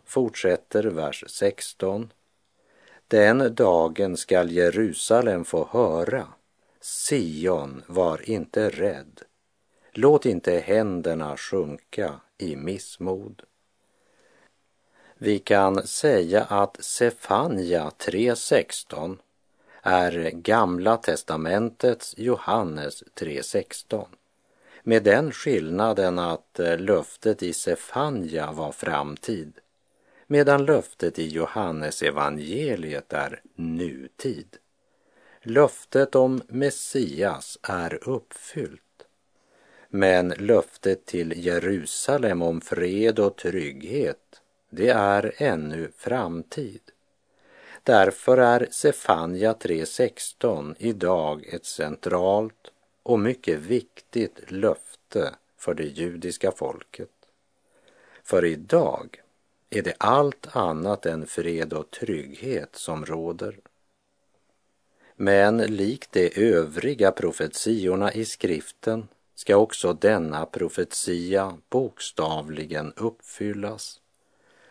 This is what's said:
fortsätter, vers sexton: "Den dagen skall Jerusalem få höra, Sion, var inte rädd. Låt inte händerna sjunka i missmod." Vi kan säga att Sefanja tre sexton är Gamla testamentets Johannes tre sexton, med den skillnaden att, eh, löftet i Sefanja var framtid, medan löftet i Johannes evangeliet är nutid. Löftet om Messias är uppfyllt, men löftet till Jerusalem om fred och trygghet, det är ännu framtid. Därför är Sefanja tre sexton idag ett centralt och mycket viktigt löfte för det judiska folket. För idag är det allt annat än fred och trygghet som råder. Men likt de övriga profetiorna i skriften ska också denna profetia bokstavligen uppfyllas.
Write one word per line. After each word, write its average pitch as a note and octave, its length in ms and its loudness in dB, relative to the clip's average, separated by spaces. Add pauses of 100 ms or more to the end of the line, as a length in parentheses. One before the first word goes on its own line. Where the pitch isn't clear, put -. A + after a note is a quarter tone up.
fortsätter, G#2+ 800 0
vers D#2+ 440 -4
sexton: G2+ 840 -4 (960)
"Den A2+ 480 6
dagen F2+ 640 2
skall F2 340 2
Jerusalem F2+ 920 2
få E2 260 -2
höra, G2 560 0 (540)
Sion, D#2+ 1080 -2
var E2+ 420 0
inte G#2+ 400 -2
rädd. E2+ 520 -4 (680)
Låt C#3+ 340 6
inte F2+ 340 2
händerna E2+ 800 -2
sjunka D#2 800 -6 (180)
i E2 180 -8
missmod." F#2+ 840 -8 (1700)
Vi G#2 260 0
kan G2 480 4
säga G#2 560 4
att G2+ 400 -2
Sefanja G2 1120 0
tre A2+ 380 0
sexton - 880 -2 (600)
är F2 480 2
Gamla F#2 680 2
testamentets F#2 1200 -2
Johannes F#2+ 840 -4 (100)
tre D2 300 -8
sexton, - 640 -6 (760)
med A2+ 200 6
den B2 280 6
skillnaden F#2+ 880 0
att, E2+ 400 -4
eh, E2+ 200 0
löftet G2 640 0
i F2 100 -4
Sefanja E2+ 1000 -4
var D2+ 200 -6
framtid, D2+ 800 -6 (760)
medan C#3+ 380 4
löftet F#2+ 540 0
i E2 80 -4
Johannes D#2+ 760 -4
evangeliet D2+ 1120 -4
är C#2+ 280 -6 (140)
nutid. E2 1040 -8 (840)
Löftet C3+ 760 2
om C3 320 4
Messias G2+ 1160 -4
är E2+ 480 -6
uppfyllt, - 1000 -10 (800)
men F#2 400 4
löftet G2 760 0
till E2+ 400 -6
Jerusalem F2+ 960 -2
om E2+ 200 0
fred G#2 580 0
och G2+ 160 2
trygghet, E2+ 1080 -6 (280)
det F#2+ 200 0
är G#2 480 2
ännu D#2+ 600 -4
framtid. G2+ 840 -8 (1040)
Därför A2 540 6
är A#2+ 340 6
Sefanja F#2 800 0
tre E2 320 -4
sexton E2 960 -2
idag F2 640 0
ett - 200 -10
centralt F2+ 1080 -2 (320)
och A#2+ 160 2
mycket G#2 400 -2
viktigt - 920 -6
löfte - 840 -2 (220)
för - 160 -4
det D#2 120 -6
judiska E2+ 680 -6
folket. - 580 -10 (1120)
För F2 220 2
idag E2+ 760 0 (480)
är G#2+ 120 -2
det F2 160 -4
allt C#3 580 2
annat F#2 500 -2
än D#2+ 200 -4
fred E2 480 -4
och D#2 180 -8
trygghet E2 840 -8
som D#2 300 -8
råder. E2+ 540 -8 (1600)
Men G2+ 420 6
likt G#2+ 540 -2
de F2 240 4
övriga F#2+ 760 2
profetiorna F#2 1040 -2
i A2 120 -6
skriften A2 800 -4 (280)
ska - 200 2
också G2+ 380 4
denna D#2+ 520 2
profetia F2+ 1120 -2 (120)
bokstavligen A2+ 1300 -4
uppfyllas. G#2 1080 -8 (680)